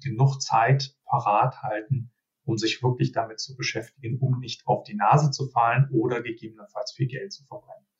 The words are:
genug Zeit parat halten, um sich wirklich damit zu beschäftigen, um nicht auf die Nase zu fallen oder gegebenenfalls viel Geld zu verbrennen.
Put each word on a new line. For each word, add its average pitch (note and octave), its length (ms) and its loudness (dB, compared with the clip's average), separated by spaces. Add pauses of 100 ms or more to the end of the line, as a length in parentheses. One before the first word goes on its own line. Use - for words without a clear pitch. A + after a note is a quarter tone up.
genug B2+ 380 2
Zeit A#2+ 520 2 (120)
parat B2 560 2
halten, A2 500 -4 (320)
um A2 140 -2
sich A2 260 -2
wirklich B2+ 300 0
damit A2 260 -4
zu - 160 -14
beschäftigen, - 640 -6
um B2+ 200 0
nicht - 280 -10
auf - 160 0
die G#2 120 -12
Nase C3+ 360 4
zu C3 180 -4
fallen A#2+ 420 4
oder B2 300 0
gegebenenfalls A2 680 -12
viel C3+ 160 -2
Geld G3 240 -10
zu - 140 -20
verbrennen. - 400 -20 (140)